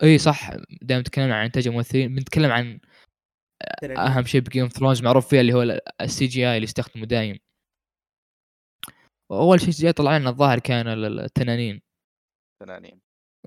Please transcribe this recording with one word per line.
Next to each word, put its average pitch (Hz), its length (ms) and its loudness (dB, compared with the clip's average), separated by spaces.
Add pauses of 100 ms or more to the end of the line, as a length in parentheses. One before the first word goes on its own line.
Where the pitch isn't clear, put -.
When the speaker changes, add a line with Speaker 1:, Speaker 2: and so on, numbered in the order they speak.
Speaker 1:
إي 156 160 8
صح، 147 320 0 (320)
دام 127 180 -2
نتكلم 131 320 -2
عن 107 120 0
إنتاج 123 240 -2
الممثلين، 123 460 -2
بنتكلم 135 360 0
عن، 120 300 -2 (840)
آه، - 180 -12
Speaker 2:
تنانين. 131 180 -10
Speaker 1:
أهم 127 260 0
شيء 131 160 0
بجيم 127 220 -4
اوف 123 100 -4
ثرونز 135 300 2
معروف 123 260 4
فيه 139 120 6
اللي 120 120 4
هو 123 100 2
ال-، 117 180 -2 (200)
السي - 260 -4
جي 123 220 -2
آي 120 80 0
اللي 110 80 -2
يستخدمه 110 420 -8
دايم. 110 320 -4 (1900)
وأول 165 300 4
شيء - 100 -2
سي 147 100 -4
جي 160 60 2
آي 170 60 4
طلع 147 240 0
لنا 135 140 0
الظاهر 127 280 2
كان 120 300 -2
ال-، 110 160 -6
ال-، 107 160 -6
التنانين. 120 600 -4 (800)
Speaker 3:
تنانين. 92 380 -20 (460)